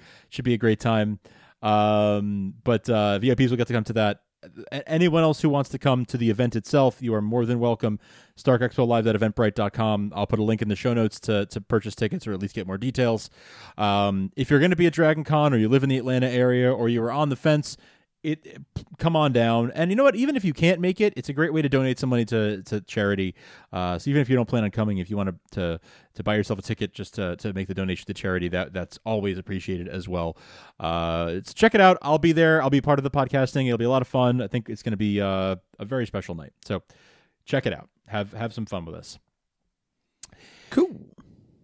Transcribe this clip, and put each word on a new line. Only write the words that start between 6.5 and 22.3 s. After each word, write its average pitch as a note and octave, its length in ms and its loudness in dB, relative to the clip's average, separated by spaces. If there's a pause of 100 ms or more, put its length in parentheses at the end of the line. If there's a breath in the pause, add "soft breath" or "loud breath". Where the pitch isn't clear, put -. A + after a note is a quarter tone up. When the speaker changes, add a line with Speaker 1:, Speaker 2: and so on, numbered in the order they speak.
Speaker 1:
itself, B2+ 440 2
you A#2 140 -2
are G#2+ 80 0
more A#2 240 0
than A#2+ 140 -2
welcome. A#2 400 0 (360 soft breath)
Stark B2 260 2
Expo B2 260 0
Live A#2 180 2
dot A2+ 100 2
eventbrite G#2+ 400 0
dot G#2 180 -2
com. G#2 420 -2
I'll G2+ 120 -2
put A2 100 0
a G#2+ 60 0
link A2 180 0
in G#2+ 80 -2
the G2+ 60 0
show A#2+ 180 -2
notes A2 280 0
to, G#2 260 -2
to - 120 -12
purchase G#2+ 360 -4
tickets A#2 320 -4
or G#2+ 60 -6
at F#2 60 -6
least G2 140 -6
get F#2+ 140 -8
more F#2+ 100 -6
details. A#2+ 540 -2 (480 loud breath)
Um, G2+ 560 0
if C3+ 160 -2
you're C#3+ 80 6
gonna F3 160 4
be E3+ 100 2
at E3 80 2
Dragon D#3 300 2
Con D3 320 2
or - 20 4
you A2 100 4
live B2+ 140 4
in C#3 80 0
the C3 80 0
Atlanta B2+ 320 0
area B2 420 2
or A#2+ 160 -2
you A#2 140 0
are A#2 100 -2
on D3 180 0
the C3+ 60 0
fence, D3+ 420 0 (440 soft breath)
it, D#3 240 -6
it, - 160 -20 (140)
p-, - 80 -10 (160)
come E3 160 2
on D3+ 180 4
down. A#2 380 2
And E3+ 180 -2
you G3 60 0
know C4 80 2
what? C#4 120 4
Even C4+ 200 0
if G3+ 100 -2
you D#3+ 80 2
can't E3 260 2
make F3+ 220 -2
it, G#3 140 2
it's - 140 -8
a C#3+ 40 -8
great D3+ 180 0
way D#3 120 0
to C#3+ 60 0
donate C3 280 2
some B2+ 140 -2
money A#2+ 140 2
to, G#2 380 -2